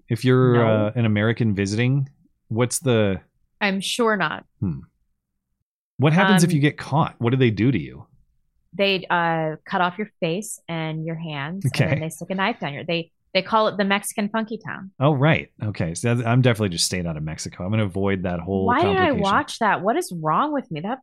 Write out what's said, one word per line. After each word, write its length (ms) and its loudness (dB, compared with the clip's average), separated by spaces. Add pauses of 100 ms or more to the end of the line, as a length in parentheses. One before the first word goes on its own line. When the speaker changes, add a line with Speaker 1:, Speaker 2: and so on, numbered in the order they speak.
Speaker 1:
if 160 -2
you're, 300 6
Speaker 2:
No. 340 4
Speaker 1:
uh, 80 -6
an 100 2
American 480 2
visiting? 540 0 (400)
What's 320 -2
the 400 2 (400)
Speaker 2:
I'm 200 0
sure 360 0
not. 280 -4 (160)
Speaker 1:
Hmm. 200 -4 (1160)
What 140 4
happens 320 6
if 60 2
Speaker 2:
Um, 60 0
Speaker 1:
you 40 4
get 160 2
caught? 440 -2
What 100 2
do 80 2
they 120 6
do 220 2
to 60 0
you? 280 -10 (680)
Speaker 2:
They, 340 0
uh, 560 0
cut 160 -2
off 160 0
your 140 -8 (100)
face 480 -4
and 380 -6
your 80 -6
hands, 500 -8
and 100 0
Speaker 1:
Okay. 140 0
Speaker 2:
then 120 0
they 100 -6
stick 200 -16
a 40 -4
knife 260 -2
down 140 -6
your, 100 -10
they, 260 -6 (220)
they 80 2
call 280 2
it 100 -6
the 80 2
Mexican 420 -2
Funky 300 -4
Town. 320 -12 (100)
Speaker 1:
Oh, 140 4
right. 360 2 (120)
Okay. 320 -4
So 200 0
that, 120 -2
I'm 160 4
definitely 260 4
just 160 -2
staying 220 -2
out 100 -4
of 60 -6
Mexico. 420 -8
I'm 60 -4
gonna 160 2
avoid 380 -2
that 160 -2
whole 260 0
Speaker 2:
Why 160 2
did 80 2
I 40 0 (140)
Speaker 1:
complication. 140 0
Speaker 2:
watch 380 0
that? 200 2
What 160 0
is 180 -4
wrong 380 0
with 180 -6
me? 100 -6
That 220 -6